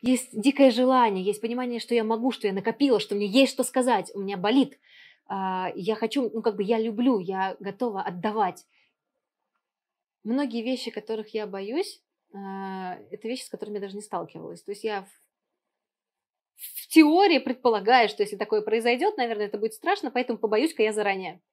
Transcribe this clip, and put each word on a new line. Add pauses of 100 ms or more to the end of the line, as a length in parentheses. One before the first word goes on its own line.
Есть (120)
дикое
желание,
есть
понимание,
что
я
могу,
что
я
накопила,
что
мне
есть
что
сказать,
у
меня
болит. (480)
А,
я
хочу,
ну,
как
бы
я
люблю,
я
готова
отдавать. (1600)
Многие
вещи,
которых
я
боюсь, (320)
а, (120)
это
вещи,
с
которыми
я
даже
не
сталкивалась.
То
есть
я (1500)
в,
в
теории
предполагаю,
что
если
такое
произойдёт,
наверное,
это
будет
страшно,
поэтому
побоюсь-ка
я
заранее. (120)